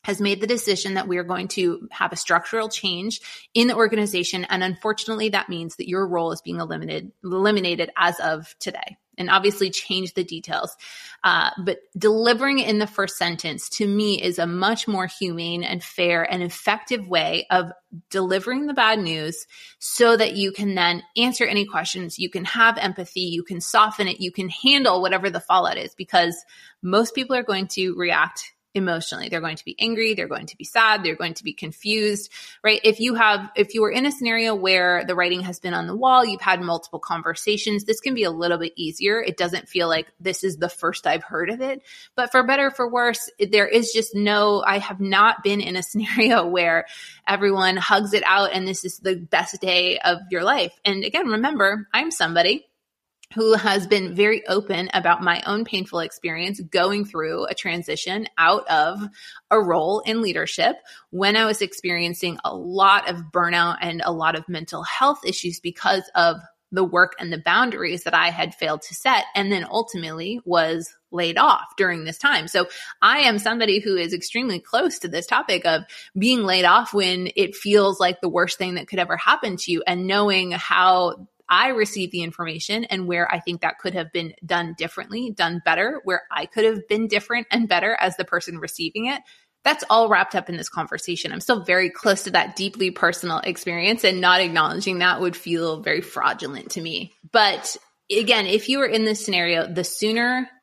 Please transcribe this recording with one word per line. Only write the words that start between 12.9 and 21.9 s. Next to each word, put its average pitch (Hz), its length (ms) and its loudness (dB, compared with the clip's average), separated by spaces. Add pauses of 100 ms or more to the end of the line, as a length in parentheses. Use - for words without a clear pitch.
sentence 165 520 -6
to - 160 -2
me 208 360 0
is 175 160 -2
a 170 80 0
much 185 420 0
more 190 180 -2
humane 170 560 -6
and 170 220 -6
fair 175 380 0
and 180 200 -2
effective 208 640 -4
way 165 440 0
of 180 200 2 (380)
delivering 190 580 -2
the 294 60 -4
bad 220 260 2
news 160 480 -6 (320)
so 233 380 4
that 214 200 2
you 196 160 0
can 202 220 -2
then 175 280 0 (160)
answer 247 260 0
any 202 220 0
questions, 175 520 -6